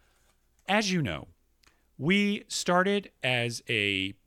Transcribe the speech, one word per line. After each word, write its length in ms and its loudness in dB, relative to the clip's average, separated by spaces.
As 220 2
you 100 0
know, 280 -4
we 520 0
started 640 0
as 460 0
a 460 0